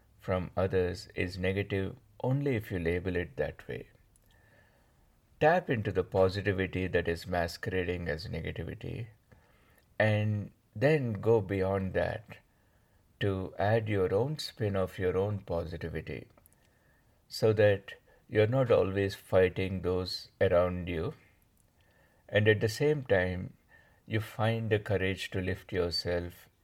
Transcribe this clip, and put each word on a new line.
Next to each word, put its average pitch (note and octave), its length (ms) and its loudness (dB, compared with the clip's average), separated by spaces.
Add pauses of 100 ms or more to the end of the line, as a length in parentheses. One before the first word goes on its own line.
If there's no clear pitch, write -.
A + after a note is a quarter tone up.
(220)
from F#2 340 -2
others F#2 580 0
is F#2 240 -4
negative F#2+ 600 -2 (260)
only C3+ 320 0
if G#2+ 160 -4
you F#2 80 -2
label F2 380 -2
it F2 180 -4
that - 320 -6
way. A1+ 200 -10 (1600)
Tap F3 260 4
into G#2+ 220 -2
the F2+ 200 0
positivity F#2+ 760 0
that E2+ 260 0
is E2 140 -8
masquerading F2 800 -4
as D#2 200 -6
negativity, E2 800 -8 (920)
and G#2+ 520 0 (220)
then C3 400 0
go G#2+ 280 4
beyond F#2+ 520 -2
that E2 440 -2 (840)
to G2 140 0 (260)
add G#2+ 300 2
your F#2+ 300 2
own D3 240 -2
spin G2+ 400 -4
of - 140 -6
your F2+ 260 0
own G#2 160 -2 (100)
positivity, D#2+ 800 -6 (1000)
so A2 240 2
that G#2 400 4 (380)
you're G#2+ 260 4
not B2+ 220 2
always G2 380 2
fighting F#2 680 2
those F2+ 480 -4 (100)
around F2+ 480 2
you, F2 260 -4 (1160)
and G#2 180 4
at G#2+ 140 4
the A2 160 0
same D3 260 0
time, F#2 480 0 (560)
you G#2+ 140 -2
find A2+ 480 -2
the G#2 100 2
courage F#2+ 560 -2
to F#2+ 60 -2
lift F#2 320 -6
yourself F2 720 -2 (160)